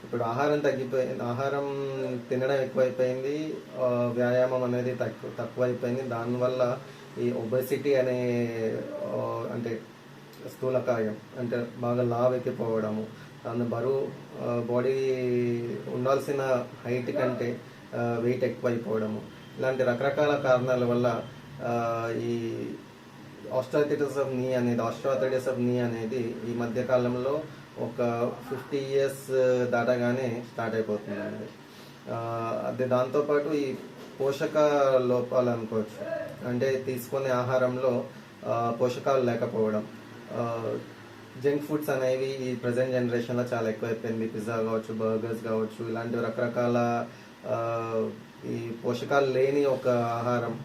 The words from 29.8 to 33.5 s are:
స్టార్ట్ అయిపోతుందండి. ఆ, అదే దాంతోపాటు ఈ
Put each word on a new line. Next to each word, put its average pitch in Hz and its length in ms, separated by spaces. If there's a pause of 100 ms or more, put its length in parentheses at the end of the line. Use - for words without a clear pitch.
స్టార్ట్ 113 220
అయిపోతుందండి. 107 720 (640)
ఆ, 117 560
అదే 127 200
దాంతోపాటు 143 600
ఈ 143 260 (460)